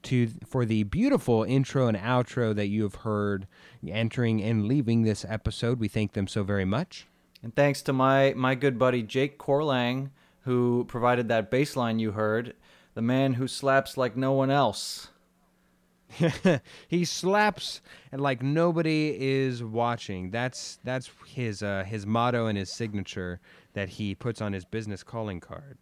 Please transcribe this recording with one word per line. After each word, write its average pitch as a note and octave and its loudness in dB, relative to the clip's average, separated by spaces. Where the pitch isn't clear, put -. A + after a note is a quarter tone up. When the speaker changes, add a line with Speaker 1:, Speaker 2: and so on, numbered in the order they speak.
Speaker 1:
to, A#2+ 2
for B2 -2
the A2 2
beautiful B2+ 2
intro C3 2
and A2 2
outro A#2 0
that G#2 0
you G#2+ 0
have G2+ -4
heard G2+ -2
entering A2 0
and G#2+ 0
leaving A#2 2
this A2 0
episode. A#2 -4
We A2 -2
thank G#2 -2
them G2 -2
so G#2+ -4
very G2 0
much. A2 -4
Speaker 2:
And A#2 -12
thanks C#3+ 2
to C#3+ -2
my, C3+ 4
my B2+ 0
good C3 0
buddy B2 2
Jake C3+ -2
Corlang, C#3 0
who B2 2
provided A#2+ 2
that A2+ 2
bass C#3 0
line A#2 0
you A2 0
heard, A2 -2
the A2+ -4
man C3 2
who B2+ -2
slaps C3+ 2
like B2 -2
no C3+ 0
one C3+ 2
else. - 0
Speaker 1:
<laughs> D#3+ 2
He F3 0
slaps G3+ 0
and C3+ -8
like C3+ 0
nobody D#3 2
is C3+ 0
watching. A2 -2
That's, - -6
that's B2+ -6
his, A2 -6
uh, G2 -2
his G#2 -6
motto A#2 2
and G2+ 0
his F#2+ -4
signature F#2+ -6
that G2 -4
he G2+ -4
puts A2+ -6
on G2+ -2
his F#2 -6
business G#2 -8
calling G#2+ -8
card. C#3 -16